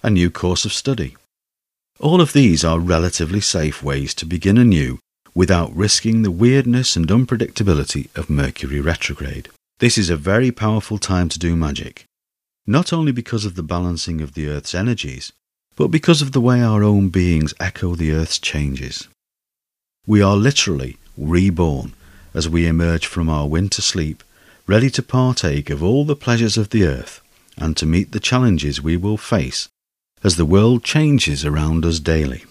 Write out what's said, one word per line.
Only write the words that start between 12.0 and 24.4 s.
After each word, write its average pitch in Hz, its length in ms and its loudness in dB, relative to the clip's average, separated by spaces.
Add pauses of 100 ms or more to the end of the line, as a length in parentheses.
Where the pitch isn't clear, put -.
not 143 260 0
only 160 200 0
because 113 340 -4
of 92 80 -6
the 90 80 -8
balancing 85 580 -4
of 73 140 -8
the 78 120 -6
Earth's 73 280 -8
energies, 87 580 -6 (420)
but 151 140 0
because 160 320 2
of 135 120 -4
the 131 80 0
way 123 220 4
our 107 220 2
own 101 240 4
beings 85 500 2
echo 90 360 -4
the 80 180 -2
Earth's 78 260 -2
changes. 67 680 -6 (1000)
We 104 140 6
are 98 160 4
literally 90 640 0 (180)
reborn 82 800 0 (400)
as 80 120 -2
we 82 200 2
emerge 82 400 0
from 82 240 -2
our 76 180 -2
winter 90 320 -2
sleep, 78 420 -4 (440)